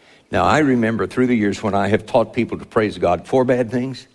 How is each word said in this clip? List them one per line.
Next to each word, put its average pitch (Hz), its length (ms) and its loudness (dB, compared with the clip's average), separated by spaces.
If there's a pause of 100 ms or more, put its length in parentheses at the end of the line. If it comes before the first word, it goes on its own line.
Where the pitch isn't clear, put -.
(300)
Now, 92 140 0
I 104 160 2
remember 113 460 0
through 127 220 0
the 123 80 2
years 101 260 -2
when 101 120 -2
I 101 120 0
have 101 200 0
taught 113 260 0
people 101 260 -4
to - 60 -14
praise 101 340 -2
God 87 260 0
for 131 200 2
bad 123 260 0
things, 131 440 -6